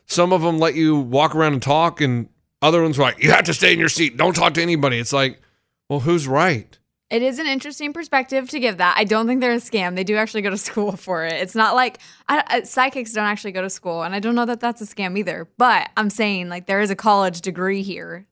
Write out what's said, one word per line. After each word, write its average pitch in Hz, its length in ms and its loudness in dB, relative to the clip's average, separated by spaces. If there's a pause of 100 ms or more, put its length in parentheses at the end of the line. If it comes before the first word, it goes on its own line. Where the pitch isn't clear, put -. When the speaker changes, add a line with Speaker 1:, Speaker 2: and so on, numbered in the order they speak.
Speaker 1:
some 175 260 2
of 170 100 4
them 165 160 0
let 160 160 2
you 156 240 4
walk 143 360 2
around 156 200 4
and 123 80 -2
talk, 156 380 2
and 123 280 0 (340)
other 165 200 4
ones 151 160 0
are 143 40 2
like, 127 200 2
"You - 100 6
have - 120 6
to 165 100 0
stay 180 180 4
in 165 60 2
your 165 100 2
seat. 143 280 0
Don't 160 200 2
talk 170 180 2
to 170 80 0
anybody." 143 360 2
It's 117 140 -4
like, 135 280 0 (480)
well, 143 120 -2
who's 147 280 0
right? 143 500 0 (320)
Speaker 2:
It 233 120 0
is 262 160 -2
an 320 80 -6
interesting 285 460 -6
perspective 269 580 -4
to 302 80 -8
give 214 200 -2
that. 175 200 2
I 214 60 2
don't 220 240 0
think 254 120 0
they're 247 120 2
a 233 40 0
scam. 190 380 -4
They 185 100 -4
do 208 120 -2
actually 214 260 -2
go 196 80 -2
to 196 80 -2
<laughs> - 140 -8
school 208 240 -2
for 170 280 -4
it. 165 100 -4
It's 180 200 -6
not 220 220 2
like, 254 220 0 (300)
I, 294 200 0
I, 240 140 0
psychics 254 500 -2
don't 214 140 -2
actually 208 260 -4
go 185 100 -4
to 190 80 -6
school, 170 320 -6
and 175 120 -6
I 208 60 -4
don't 233 140 -2
know 240 120 2
that 233 140 -4
that's 233 200 -4
a 208 60 -10
scam 190 300 -6
either. 170 300 -6 (100)
But 233 400 4
I'm 214 140 0
saying, 196 380 -2
like, 175 180 -12
there 196 140 0
is 208 100 0
a 190 60 -4
college 196 460 2
degree 185 400 -4
here 175 500 -12